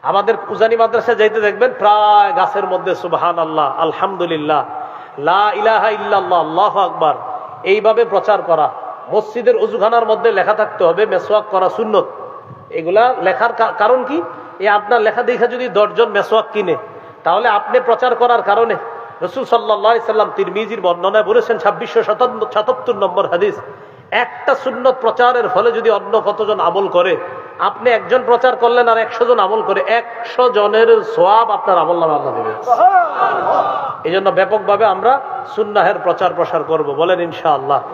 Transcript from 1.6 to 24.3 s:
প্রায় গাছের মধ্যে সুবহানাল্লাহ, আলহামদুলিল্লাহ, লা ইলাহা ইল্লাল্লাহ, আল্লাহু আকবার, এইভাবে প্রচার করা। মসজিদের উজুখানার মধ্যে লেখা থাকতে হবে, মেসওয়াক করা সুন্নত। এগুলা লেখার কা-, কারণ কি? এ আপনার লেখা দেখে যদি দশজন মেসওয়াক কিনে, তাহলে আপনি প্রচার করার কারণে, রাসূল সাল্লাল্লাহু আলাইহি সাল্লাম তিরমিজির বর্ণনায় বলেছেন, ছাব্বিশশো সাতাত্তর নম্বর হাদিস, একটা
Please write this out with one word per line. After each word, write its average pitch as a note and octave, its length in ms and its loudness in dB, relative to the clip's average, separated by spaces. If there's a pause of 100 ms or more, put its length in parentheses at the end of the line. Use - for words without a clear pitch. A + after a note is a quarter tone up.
প্রায় G#3 560 4
গাছের F#3 280 0
মধ্যে F3+ 320 -2
সুবহানাল্লাহ, D#3+ 800 0
আলহামদুলিল্লাহ, E3 880 -2 (520)
লা F#3 380 2
ইলাহা G#3+ 340 2
ইল্লাল্লাহ, G3 520 0
আল্লাহু F3+ 380 0
আকবার, D#3+ 360 0 (480)
এইভাবে G#3+ 420 2
প্রচার G3 360 0
করা। D3+ 280 2 (420)
মসজিদের G#3+ 440 0
উজুখানার A3 500 0
মধ্যে A3 260 2
লেখা F#3+ 220 0
থাকতে G#3+ 300 -2
হবে, E3+ 220 2
মেসওয়াক F#3+ 460 0
করা F#3 180 2
সুন্নত। G#3 360 0 (640)
এগুলা G3+ 520 2
লেখার F#3+ 320 0
কা-, G#3 240 0
কারণ A#3+ 260 2
কি? D4+ 180 -4 (380)
এ F#3+ 80 0
আপনার G#3+ 340 2
লেখা A3 220 0
দেখে A#3 240 0
যদি B3 220 -4
দশজন G#3 400 2
মেসওয়াক G#3 440 0
কিনে, F#3+ 220 0 (480)
তাহলে G3+ 240 0
আপনি G#3+ 320 2
প্রচার A#3+ 360 0
করার A#3+ 260 2
কারণে, G#3+ 340 2 (460)
রাসূল G3+ 240 -6
সাল্লাল্লাহু G#3+ 420 2
আলাইহি A3+ 180 2
সাল্লাম G#3+ 300 0
তিরমিজির G3 460 -4
বর্ণনায় F#3 420 2
বলেছেন, A3 340 0
ছাব্বিশশো A3+ 460 -2
সাতাত্তর G#3+ 920 -2
নম্বর G3 320 -2
হাদিস, F3 340 -2 (500)
একটা A#3+ 440 -2